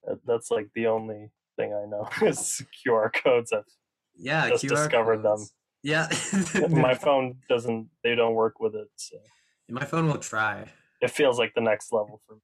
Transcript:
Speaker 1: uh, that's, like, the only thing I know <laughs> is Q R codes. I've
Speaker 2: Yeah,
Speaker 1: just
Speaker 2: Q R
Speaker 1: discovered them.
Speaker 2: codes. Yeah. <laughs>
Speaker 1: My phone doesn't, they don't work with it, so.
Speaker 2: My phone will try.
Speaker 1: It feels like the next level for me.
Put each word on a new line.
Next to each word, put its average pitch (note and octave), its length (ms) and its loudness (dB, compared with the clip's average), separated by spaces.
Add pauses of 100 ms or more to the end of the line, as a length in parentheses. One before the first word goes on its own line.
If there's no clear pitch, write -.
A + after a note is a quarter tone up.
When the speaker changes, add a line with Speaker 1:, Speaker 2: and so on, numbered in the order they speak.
Speaker 1:
uh, F#2+ 60 -4 (120)
that's, A#2 240 -2
like, A2 240 -2
the A2+ 120 0
only A2 440 -4 (240)
thing G#2 180 -4
I G#2 160 -4
know G#2 200 -6 (120)
<laughs> G#3+ 60 4
is - 340 -4 (220)
Q B2 120 2
R A2 140 2
codes. A#2+ 440 0
I've G#2 100 -2 (540)
Speaker 2:
Yeah, C#3+ 320 -2
Speaker 1:
just A#2+ 180 2
Speaker 2:
Q C#3 80 0
R D3+ 80 2
Speaker 1:
discovered A2+ 400 2
them. G#2+ 140 2
Speaker 2:
codes. G#2 160 -12 (280)
Yeah. D#3 280 0 (300)
<laughs> F3 300 0
Speaker 1:
My C3 260 4
phone C3 420 0 (100)
doesn't, A#2 400 -2 (160)
they A#2+ 120 2
don't A#2 200 4
work A2 240 0
with A2 160 -2
it, G#2+ 220 -10
so. - 180 -16 (540)
Speaker 2:
My B2+ 160 -4
phone D#3+ 220 2
will C#3+ 100 2
try. G#2+ 480 -4 (340)
Speaker 1:
It B2 120 0
feels B2+ 280 2
like A2+ 140 0
the A#2+ 80 0
next A2 320 0
level G#2+ 340 -2
for A2 80 -20
me. A2 80 -20